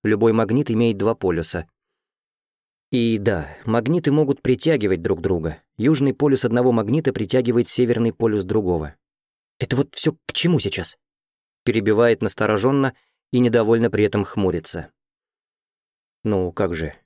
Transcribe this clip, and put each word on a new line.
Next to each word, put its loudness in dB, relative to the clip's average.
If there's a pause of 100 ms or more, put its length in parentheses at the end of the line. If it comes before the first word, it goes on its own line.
Любой 2
магнит 0
имеет 2
два 0
полюса. -4 (1200)
И 2
да, -2 (160)
магниты 0
могут 0
притягивать 0
друг -2
друга. -4 (140)
Южный 2
полюс 0
одного 2
магнита 0
притягивает 0
северный 0
полюс 0
другого. -2 (640)
"Это -4
вот -2
все -2 (100)
к -14
чему 0
сейчас?" -6 (680)
Перебивает 2
настороженно 0 (380)
и 2
недовольно 2
при 0
этом 0
хмурится. -4 (1300)
"Ну, -2
как -4
же? -6 (120)